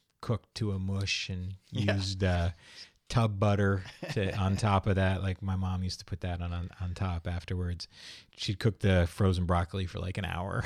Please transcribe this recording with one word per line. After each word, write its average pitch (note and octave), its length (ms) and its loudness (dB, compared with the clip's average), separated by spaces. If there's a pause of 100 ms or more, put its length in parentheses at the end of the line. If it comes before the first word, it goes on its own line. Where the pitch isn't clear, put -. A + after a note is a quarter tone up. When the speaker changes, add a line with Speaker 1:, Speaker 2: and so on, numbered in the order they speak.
(220)
Speaker 1:
cooked - 340 -6
to G#2+ 180 -2
a F#2+ 60 -4
mush G2 500 -4
and F#2 260 -6 (160)
Speaker 2:
Yeah. G#2 240 0
Speaker 1:
used, F#2+ 300 -2
uh, F2 240 2 (580)
tub A2 320 2
butter G2 440 4 (300)
to, F#2+ 220 0
Speaker 2:
<laughs> G#2 40 -2
Speaker 1:
on F#2+ 180 2
top G2+ 300 2
of G2 80 4
that. F#2+ 260 4
Like, F#2 220 -2
my F#2+ 120 -2
mom F#2 280 -2
used F#2 160 -4
to - 60 -18
put - 160 -8
that F2 200 -4
on, F2 100 -4
on, F2 180 -4 (120)
on F2 140 -4
top F2+ 320 -2
afterwards. F2 600 -4 (480)
She'd - 220 -4
cook - 220 2
the F#2 280 6
frozen F2+ 380 2
broccoli F2+ 400 0
for, - 140 -8
like, F#2 180 -6
an - 80 -4
hour. F2 400 -2